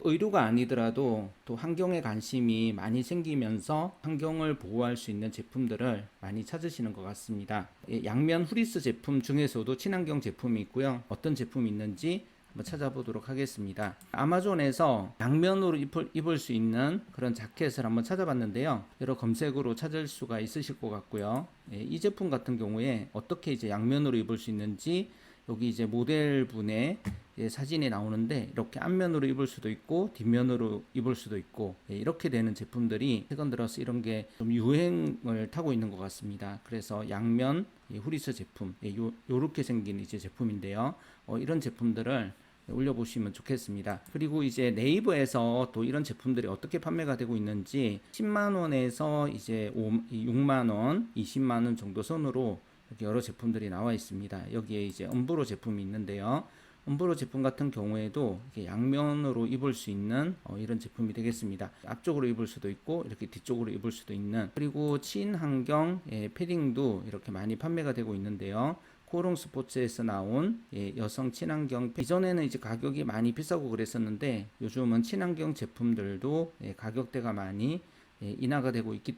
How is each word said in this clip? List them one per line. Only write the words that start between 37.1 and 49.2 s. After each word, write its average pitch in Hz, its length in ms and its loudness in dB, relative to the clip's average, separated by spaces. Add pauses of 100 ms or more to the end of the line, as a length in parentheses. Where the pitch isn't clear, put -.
예, 104 60 -8
후리스 139 340 -4
제품, 92 500 -8
예, 101 140 -6
요, 113 160 -2 (180)
요렇게 147 320 0
생긴 104 380 -2
이제 104 180 -8
제품인데요. 104 760 -2 (320)
어, 113 120 -2
이런 156 220 0
제품들을 117 720 0 (380)
올려보시면 117 600 0
좋겠습니다. 104 720 -4 (100)
그리고 151 300 0
이제 123 280 2
네이버에서 127 1000 4
또 113 120 0
이런 143 200 0
제품들이 123 440 0
어떻게 98 300 -4
판매가 156 380 -2
되고 120 180 -2
있는지 104 640 0 (120)
십만 208 420 2
원에서 147 760 2